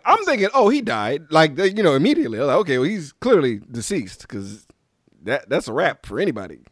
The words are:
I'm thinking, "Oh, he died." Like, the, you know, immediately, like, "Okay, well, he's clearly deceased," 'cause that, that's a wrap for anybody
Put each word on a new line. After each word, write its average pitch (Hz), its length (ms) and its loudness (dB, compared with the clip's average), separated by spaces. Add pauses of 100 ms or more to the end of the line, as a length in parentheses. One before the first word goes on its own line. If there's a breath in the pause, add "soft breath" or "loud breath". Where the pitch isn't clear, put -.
I'm 427 200 4
thinking, 214 280 0
"Oh, 240 160 4
he 277 120 2
died." 127 500 -4
Like, 156 240 4
the, 190 160 0
you 214 100 -2
know, 160 140 4
immediately, 202 440 0
like, 139 180 2
"Okay, 165 200 0
well, 127 100 2
he's 180 260 -8
clearly 143 460 2 (120)
deceased," 117 560 -8
'cause 101 400 -14 (560)
that, 120 260 -6
that's 151 180 -2
a 113 60 -6
wrap 143 320 -2
for 101 140 -8
anybody 107 400 -6 (120)